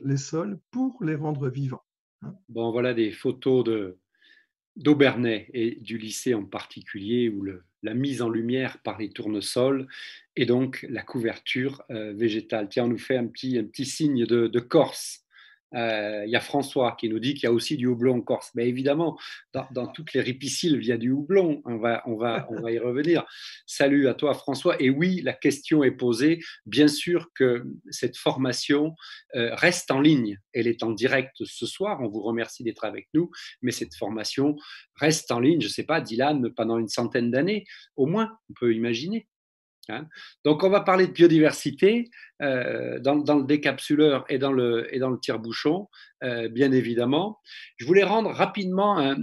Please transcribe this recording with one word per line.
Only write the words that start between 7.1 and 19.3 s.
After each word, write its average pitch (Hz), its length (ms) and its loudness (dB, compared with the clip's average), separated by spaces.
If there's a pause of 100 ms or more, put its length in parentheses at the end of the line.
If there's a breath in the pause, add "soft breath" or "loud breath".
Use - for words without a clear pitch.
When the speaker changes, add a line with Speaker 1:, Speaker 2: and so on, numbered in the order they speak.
Speaker 2:
où 101 120 -6
le, 95 220 -10 (180)
la 107 140 -6
mise 131 260 -2
en 117 80 -2
lumière 120 540 -2
par 101 160 -8
les 107 120 -8
tournesols 123 760 -2 (480 loud breath)
et 131 100 0
donc 131 440 0
la 110 120 -8
couverture, 127 880 -6
euh, 107 240 -10
végétale. 107 560 -2
Tiens, 123 160 -2
on 117 40 0
nous 113 100 -2
fait 131 180 0
un 120 100 -2
petit, 127 300 -4
un 110 80 0
petit 123 200 -8
signe 135 400 0
de, 117 220 4
de 110 120 0
Corse. - 580 0 (560 soft breath)
Euh, 107 520 -2
il 110 40 -6
y 120 60 2
a 113 60 2
François 131 580 0
qui 117 80 -2
nous 110 120 -4
dit 131 140 -2
qu'il 135 100 -10
y 127 40 2
a 117 60 4
aussi 117 240 -2
du 123 100 0
houblon 123 300 2
en 113 40 -2
Corse. - 340 -4
Mais 120 120 0
évidemment, 143 500 0 (360 loud breath)